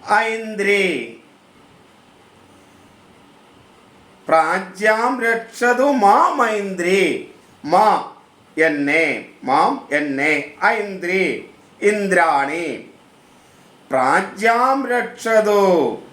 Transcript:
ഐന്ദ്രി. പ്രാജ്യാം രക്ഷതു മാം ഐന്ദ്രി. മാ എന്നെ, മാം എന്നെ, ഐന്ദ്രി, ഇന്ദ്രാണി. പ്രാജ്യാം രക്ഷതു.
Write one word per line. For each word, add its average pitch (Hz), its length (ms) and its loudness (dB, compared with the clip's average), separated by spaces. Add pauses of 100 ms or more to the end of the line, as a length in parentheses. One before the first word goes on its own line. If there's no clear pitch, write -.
(140)
ഐന്ദ്രി. 202 1000 -2 (3250)
പ്രാജ്യാം 190 960 0
രക്ഷതു 240 640 -2
മാം 262 680 2
ഐന്ദ്രി. 185 800 -2 (340)
മാ 208 480 2 (500)
എന്നെ, 147 640 0 (180)
മാം 139 480 0
എന്നെ, 143 600 -2 (120)
ഐന്ദ്രി, 190 840 -4 (320)
ഇന്ദ്രാണി. 165 1080 0 (1000)
പ്രാജ്യാം 214 960 0
രക്ഷതു. 208 1040 2 (200)